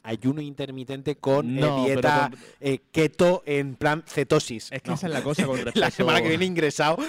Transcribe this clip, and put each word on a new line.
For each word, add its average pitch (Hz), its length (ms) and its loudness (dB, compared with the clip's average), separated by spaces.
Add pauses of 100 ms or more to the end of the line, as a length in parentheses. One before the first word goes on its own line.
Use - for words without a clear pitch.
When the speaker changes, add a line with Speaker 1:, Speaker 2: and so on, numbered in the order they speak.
Speaker 1:
ayuno 127 400 -2
intermitente 135 720 -8
con, 135 400 0
eh, 139 40 0
Speaker 2:
No, 147 160 2
pero 131 100 2 (140)
Speaker 1:
dieta, 147 320 2
Speaker 2:
con - 80 -20 (200)
Speaker 1:
eh, 139 200 -2 (100)
keto, 175 560 2
en 139 300 -2
plan 147 280 0
cetosis. 143 680 -2
Speaker 2:
Es 135 100 -10
que - 80 -16
Speaker 1:
No. 175 60 0
Speaker 2:
esa 160 100 -6
es 165 60 -4
la 131 100 -4
cosa 151 240 -2
con 131 100 -2
Speaker 1:
<laughs> - 20 -4
La 120 80 -6
Speaker 2:
respecto 156 260 0
Speaker 1:
semana 156 280 2
que 208 80 0
viene 165 160 2
ingresado 160 540 2 (100)